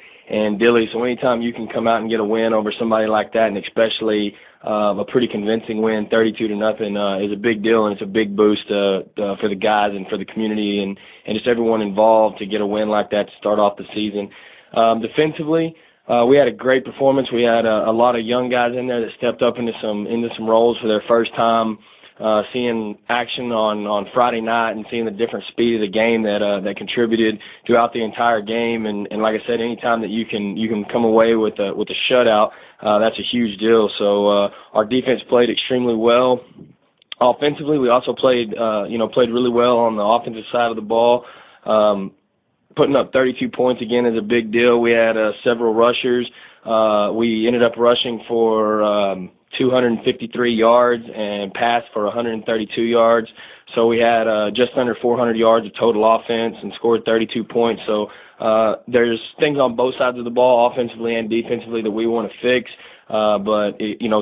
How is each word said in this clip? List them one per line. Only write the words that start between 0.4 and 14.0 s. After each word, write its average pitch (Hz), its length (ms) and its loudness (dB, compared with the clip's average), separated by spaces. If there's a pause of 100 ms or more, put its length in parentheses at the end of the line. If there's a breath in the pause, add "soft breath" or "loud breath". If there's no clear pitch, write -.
Dilley, 117 320 4
so 117 100 -4
anytime 123 380 -2
you 117 100 -4
can 117 160 -10
come 117 220 -2
out 113 100 2
and 110 100 -6
get 110 120 0
a - 20 0
win 113 300 0
over 107 260 0
somebody 113 280 0
like 107 260 0
that, 110 180 2
and 101 60 -4
especially, 107 760 -2 (320 loud breath)
uh, 104 300 0
a 101 80 -4
pretty 120 240 0
convincing 110 540 -4
win, 107 280 0
thirty-two 113 380 2
to 104 80 -4
nothing, 104 400 -2
uh, 101 240 -2
is 104 140 -2
a - 20 -6
big 107 260 -2
deal, 110 240 2
and 104 60 0
it's 98 100 -6
a 104 40 -8
big 101 280 -2
boost, 104 380 2
uh, 98 320 0 (180)
uh, 98 200 -4
for 107 80 0
the 98 100 -6
guys 104 320 2
and 95 160 -8
for 107 100 -6
the 95 60 -8
community 107 580 -4
and, 98 160 -6 (300 loud breath)
and 107 80 -4
just 104 100 -6
everyone 113 360 0
involved 107 560 4
to 107 80 -10
get 104 160 -2
a 101 40 -2
win 104 220 -2
like 104 220 -2
that 104 160 0
to - 120 -18
start 104 220 0
off 101 160 2
the 98 80 -14 (100)
season. 104 360 -6 (420 loud breath)